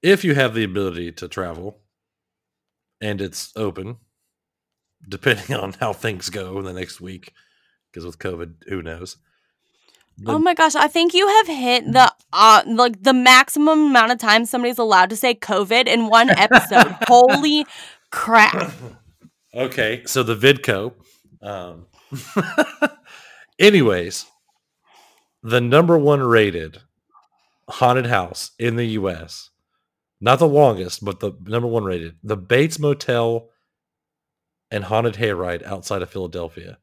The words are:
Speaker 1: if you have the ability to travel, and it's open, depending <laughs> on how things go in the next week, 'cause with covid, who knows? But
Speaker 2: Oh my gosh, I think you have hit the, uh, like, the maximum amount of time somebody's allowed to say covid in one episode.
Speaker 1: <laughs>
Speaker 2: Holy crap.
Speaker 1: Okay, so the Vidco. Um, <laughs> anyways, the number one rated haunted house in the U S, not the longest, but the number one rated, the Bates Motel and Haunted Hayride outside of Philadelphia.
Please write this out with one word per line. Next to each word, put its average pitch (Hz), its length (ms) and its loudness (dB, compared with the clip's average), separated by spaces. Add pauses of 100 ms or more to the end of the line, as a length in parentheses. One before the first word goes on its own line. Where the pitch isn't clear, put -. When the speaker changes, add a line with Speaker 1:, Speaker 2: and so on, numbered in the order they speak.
Speaker 1:
if 190 220 2
you 160 120 0
have 131 180 0
the 113 100 -4
ability 92 500 -6
to 87 140 -16
travel, 90 520 -12 (1200)
and 104 200 -8
it's - 340 -12
open, 104 420 -10 (1080)
depending 110 480 -4
<laughs> 110 40 -8
on 98 140 -10
how 110 200 -8
things 95 360 -10
go 95 300 -12
in 98 60 -10
the 90 80 -10
next 90 280 -14
week, 92 320 -20 (600)
'cause 85 120 -16
with 85 140 -18
covid, 85 340 -12 (140)
who 95 140 -8
knows? 82 360 -16 (1000)
But 277 180 -6
Speaker 2:
Oh 311 40 -2
my 349 140 0
gosh, 320 220 0
I 294 120 2
think 339 260 0
you 381 140 2
have 415 200 4
hit 247 440 -2
the, 254 200 6 (220)
uh, 214 340 8
like, 226 360 0
the 262 100 4
maximum 277 760 4
amount 240 240 4
of 247 60 0
time 226 280 0
somebody's 247 340 -4
allowed 190 320 4
to 226 60 -8
say 247 180 0
covid 214 520 0
in 233 200 0
one 226 220 4
episode. 214 720 4
Speaker 1:
<laughs> 220 60 -4
Speaker 2:
Holy 277 580 4 (460)
crap. 220 600 2 (840)
Speaker 1:
Okay, 120 520 -6
so 131 180 -4
the 110 120 -2
Vidco. 117 580 0 (480)
Um, 90 460 -16 (240)
<laughs> - 1500 -8
anyways, 117 680 2 (1160)
the 120 200 0
number 160 360 2
one 143 240 2
rated 104 560 0 (920)
haunted 123 360 0
house 95 540 -6
in 117 160 -2
the 120 100 -4
U 107 240 -4
S, 82 400 -14 (680)
not 123 200 2
the 165 80 4
longest, 117 580 2
but 98 160 -8
the 101 100 -6 (140)
number 117 240 -4
one 113 160 -4
rated, 85 360 -8
the 104 160 -6
Bates 143 420 0
Motel 120 680 -4 (1200)
and 104 140 -8
Haunted 110 320 -2
Hayride 90 480 -6
outside 98 380 -8
of 90 80 -10
Philadelphia. 90 720 -12